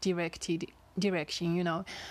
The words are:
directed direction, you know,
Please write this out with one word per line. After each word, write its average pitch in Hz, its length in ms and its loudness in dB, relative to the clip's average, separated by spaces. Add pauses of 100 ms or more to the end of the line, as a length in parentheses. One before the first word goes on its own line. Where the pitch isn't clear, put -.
directed 170 680 0 (320)
direction, 175 560 2
you 175 100 4
know, 170 200 0 (260)